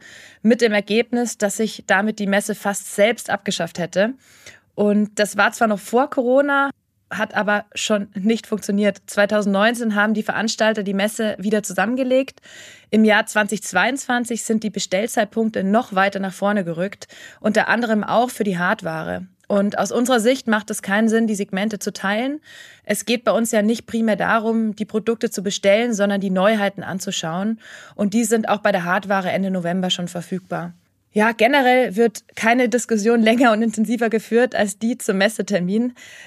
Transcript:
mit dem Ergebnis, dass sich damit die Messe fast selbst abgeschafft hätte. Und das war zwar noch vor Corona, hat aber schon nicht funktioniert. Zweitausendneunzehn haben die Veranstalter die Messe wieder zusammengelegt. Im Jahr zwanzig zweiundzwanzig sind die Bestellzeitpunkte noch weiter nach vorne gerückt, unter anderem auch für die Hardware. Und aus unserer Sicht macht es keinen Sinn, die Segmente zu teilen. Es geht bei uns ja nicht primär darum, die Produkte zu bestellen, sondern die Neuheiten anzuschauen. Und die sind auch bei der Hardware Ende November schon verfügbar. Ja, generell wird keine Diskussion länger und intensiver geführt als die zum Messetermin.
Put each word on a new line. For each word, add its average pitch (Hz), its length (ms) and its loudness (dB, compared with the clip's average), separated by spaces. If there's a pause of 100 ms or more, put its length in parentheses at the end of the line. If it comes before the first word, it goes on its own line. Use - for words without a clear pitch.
(420)
mit 247 180 4
dem 226 120 4
Ergebnis, 220 640 0
dass 202 180 -2
sich - 300 -4
damit 208 320 0
die 202 80 -4
Messe 202 280 0
fast - 400 -6
selbst 226 360 2
abgeschafft 180 480 -4
hätte. 185 360 0 (600)
Und 208 460 2
das 202 160 -2
war 208 160 4
zwar 226 160 0
noch 208 100 0
vor 269 320 0
Corona, 277 600 2 (400)
hat 214 240 -6
aber 208 320 0 (100)
schon 208 380 -2
nicht 214 320 0
funktioniert. 202 600 -2
Zweitausendneunzehn 208 880 0
haben 208 200 2
die 214 100 -2
Veranstalter 214 580 0
die 196 120 -4
Messe 214 440 -2
wieder 208 240 0
zusammengelegt. 254 800 -2 (500)
Im 220 140 6
Jahr 214 220 4
zwanzig 214 360 -2
zweiundzwanzig 240 800 -2
sind 220 220 -2
die 208 60 -4
Bestellzeitpunkte 214 920 -2
noch 202 320 0
weiter 196 240 2
nach 190 140 -6
vorne 202 320 -2
gerückt, 170 420 -6 (340)
unter 214 280 0
anderem 214 340 0
auch 240 280 0
für - 120 -6
die 190 160 -2
Hardware. 175 680 -4 (200)
Und 202 320 0
aus 190 140 -2
unserer 240 260 2
Sicht 240 300 0
macht 214 220 0
es 208 120 -8
keinen 214 260 2
Sinn, 226 200 2
die 214 80 -2
Segmente 202 420 -4
zu 196 140 -6
teilen. 240 480 -4 (440)
Es 208 200 -4
geht 233 180 0
bei 208 100 2
uns 226 200 0
ja 214 100 4
nicht 220 240 0
primär 226 300 0
darum, 220 580 0
die 208 120 -8
Produkte 226 440 -4
zu 196 120 -8
bestellen, 208 520 2
sondern 202 260 0
die 196 100 -2
Neuheiten 196 520 0
anzuschauen. 185 800 -6 (340)
Und 202 200 -2
die 233 100 2
sind 220 240 0
auch 202 100 0
bei 202 140 0
der 175 120 0
Hardware 190 460 -2
Ende 190 220 -2
November 180 380 -2
schon 180 180 -4
verfügbar. 175 640 -8 (440)
Ja, 214 140 4
generell 247 640 4
wird 233 300 0 (100)
keine 240 340 2
Diskussion 226 540 2
länger 233 300 6
und 214 100 0
intensiver 220 480 0
geführt 233 460 0
als 202 240 -2
die 240 180 -2
zum 190 200 -2
Messetermin. 202 720 0 (340)